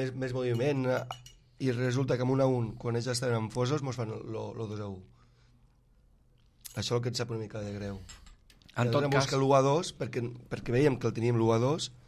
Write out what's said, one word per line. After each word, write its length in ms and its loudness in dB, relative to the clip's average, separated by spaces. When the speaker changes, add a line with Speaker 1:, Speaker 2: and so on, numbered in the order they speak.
Speaker 1:
més, 160 -4
més 200 -4
moviment, 520 0
eh, 120 2
i 80 2
resulta 420 0
que 100 -2
amb 80 2
un 100 4
a 60 4
un, 300 0
quan 160 -4
ells 140 -4
estaven 320 0
enfosos, 400 -2
mos 160 -6
fan 160 -6
lo, 400 -8
lo 160 -8
dos 100 -8
a 100 -8
u. 100 -12
Això 200 -2
és 40 2
el 60 -4
que 80 -4
et 80 -6
sap 100 -6
una 120 -6
mica 200 -10
de 120 -8
greu. 260 -8
Speaker 2:
En 140 2
Speaker 1:
Que 60 2
Speaker 2:
tot 100 4
Speaker 1:
nosaltres 80 0
Speaker 2:
cas 160 4
Speaker 1:
buscar 140 2
l'u 120 6
a 80 8
dos 320 2
perquè, 300 -6
perquè 240 -2
veiem 240 6
que 80 0
el 80 0
teníem 240 2
l'u 160 6
a 80 4
dos 300 0